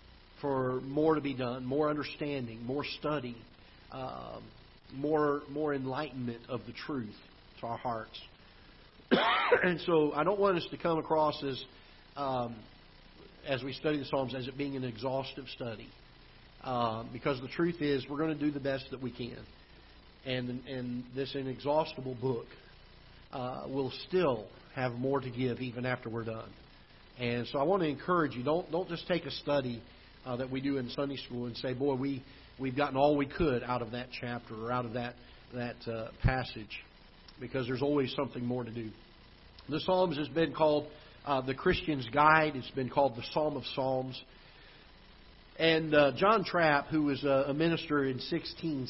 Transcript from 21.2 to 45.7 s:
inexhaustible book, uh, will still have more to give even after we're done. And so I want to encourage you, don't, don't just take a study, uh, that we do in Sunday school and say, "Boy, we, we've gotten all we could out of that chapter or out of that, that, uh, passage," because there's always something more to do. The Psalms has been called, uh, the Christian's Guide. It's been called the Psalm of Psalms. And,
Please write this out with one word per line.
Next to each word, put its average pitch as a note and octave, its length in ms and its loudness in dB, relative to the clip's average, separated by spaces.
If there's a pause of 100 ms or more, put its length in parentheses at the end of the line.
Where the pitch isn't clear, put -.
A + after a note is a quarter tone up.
inexhaustible C3+ 880 -2
book, B2 240 0 (880)
uh, C3 340 -6
will C3+ 240 -2 (160)
still C#3 380 2 (300)
have B2+ 180 0
more C3+ 260 2
to B2+ 120 -6
give B2 300 0
even B2 240 -4
after B2 240 -2
we're A2+ 160 -4
done. A2+ 240 -8 (680)
And A#2+ 300 -2
so D3 120 -2
I C3+ 40 4
want F#3 180 4
to D#3+ 80 2
encourage D3 460 2
you, B2 80 -6
don't, D3+ 280 0
don't F3 160 0
just E3+ 200 -8
take F3 180 0
a C#3 60 -6
study, C3 500 0 (440)
uh, B2+ 100 -4
that B2+ 160 -4
we C3 100 -2
do C#3 160 0
in B2 120 -4
Sunday C#3 280 -4
school B2 300 -6
and A#2 100 -8
say, C3 160 -4
"Boy, C3+ 220 2
we, C3+ 280 -2 (360)
we've C3 180 -2
gotten C#3+ 200 2
all D3 200 6
we C#3 80 4
could C3 380 0
out B2 180 0
of A2 100 -6
that B2 160 -8 (140)
chapter A#2+ 340 -8
or A2+ 160 -4
out B2 140 0
of A2+ 80 -6
that, B2 220 -4 (380)
that, A#2+ 220 -6 (120)
uh, A2+ 220 -6 (120)
passage," B2+ 600 -2 (560)
because B2+ 280 -4
there's B2 140 0
always C#3+ 340 2
something B2+ 300 -4
more B2 180 -2
to A2+ 80 -8
do. A2+ 180 -6 (800)
The D3 120 -2
Psalms F#3 360 2
has D3 120 -2
been D3+ 240 2
called, D3+ 340 4 (380)
uh, C#3 160 2
the C3 120 -2
Christian's D3 560 2
Guide. D#3 460 8
It's B2 160 -8
been C3 180 -2
called C3+ 260 4
the A#2 80 -10 (100)
Psalm D3+ 220 2
of B2+ 80 -6 (120)
Psalms. C3 460 -2 (1400)
And, D#3+ 360 4